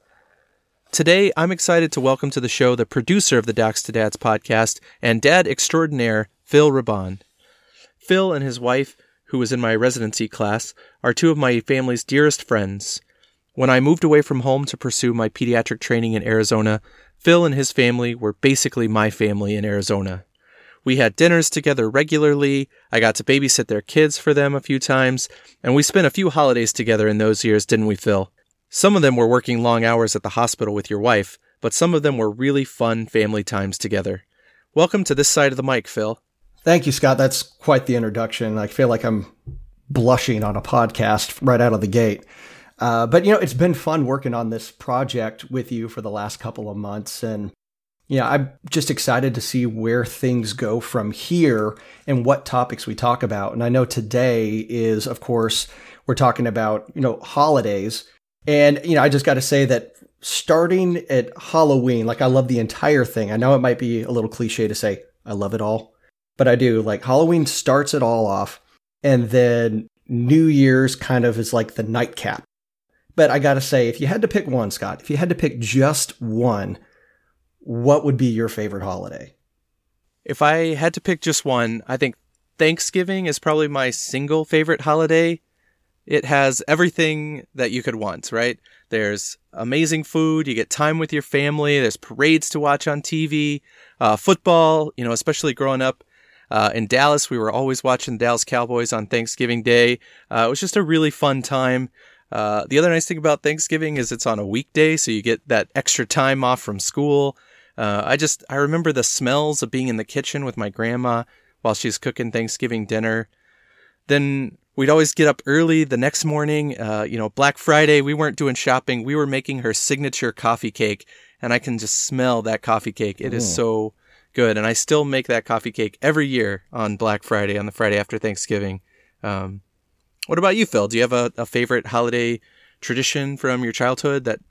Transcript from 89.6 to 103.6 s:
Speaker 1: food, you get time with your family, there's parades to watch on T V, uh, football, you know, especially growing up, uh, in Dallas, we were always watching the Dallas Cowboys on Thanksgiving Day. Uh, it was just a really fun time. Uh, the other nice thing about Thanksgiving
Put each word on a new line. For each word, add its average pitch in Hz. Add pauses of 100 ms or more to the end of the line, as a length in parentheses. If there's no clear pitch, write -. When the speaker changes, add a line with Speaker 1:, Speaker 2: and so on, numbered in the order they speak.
Speaker 1:
food, 156
you 131
get 113
time 151
with 160
your 147
family, 147
there's 113
parades 156
to 160
watch 143
on 147
T 160
V, 147 (380)
uh, 107
football, 160
you 123
know, 120
especially 143
growing 135
up, 131 (460)
uh, 107
in 110
Dallas, 143
we 127
were 110
always 131
watching 127
the 110
Dallas 120
Cowboys 120
on 107
Thanksgiving 117
Day. 120 (320)
Uh, 113
it -
was 135
just 190
a 208
really 156
fun 139
time. 127 (420)
Uh, 107
the 135
other 170
nice 165
thing 170
about 151
Thanksgiving 156